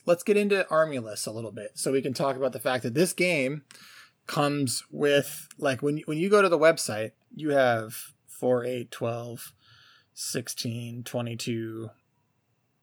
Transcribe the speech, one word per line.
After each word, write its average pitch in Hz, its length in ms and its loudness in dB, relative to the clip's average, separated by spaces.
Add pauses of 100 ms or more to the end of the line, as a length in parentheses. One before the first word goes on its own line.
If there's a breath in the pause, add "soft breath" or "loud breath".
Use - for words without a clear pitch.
let's 170 160 4
get 208 140 2
into 202 340 2
army 156 300 2
lists 107 260 -8
a 113 60 -6
little 110 200 -8
bit 107 240 -12
so - 180 -2
we 135 80 4
can 131 120 -2
talk 135 220 0
about 131 160 0
the 120 80 -8
fact 127 240 0
that 123 100 -2
this 175 200 2
game 151 500 0 (640 loud breath)
comes 143 640 0
with, 143 560 0 (100)
like, 135 240 -2
when, 147 240 -2
when 156 120 -4
you 180 120 0
go 208 120 8
to 190 80 6
the 165 100 4
website, 110 520 2 (220)
you 151 180 -4
have 117 600 2 (160)
four, 127 380 0
eight, 123 260 -6
twelve, 117 600 -8 (600 soft breath)
sixteen, 120 920 -8
twenty-two, 113 880 -6 (920)